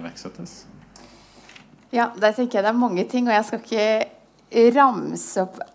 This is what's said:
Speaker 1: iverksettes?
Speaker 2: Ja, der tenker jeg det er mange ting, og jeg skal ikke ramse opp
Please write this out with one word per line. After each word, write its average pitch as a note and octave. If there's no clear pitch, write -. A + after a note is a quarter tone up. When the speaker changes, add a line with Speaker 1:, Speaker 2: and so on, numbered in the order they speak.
Speaker 1:
iverksettes? -
Speaker 2:
Ja, A#3
der G#3+
tenker A#3+
jeg G3
det A3
er A#3+
mange A3
ting, B3
og G#3+
jeg G#3+
skal A3+
ikke G#3+
ramse F#3+
opp F#3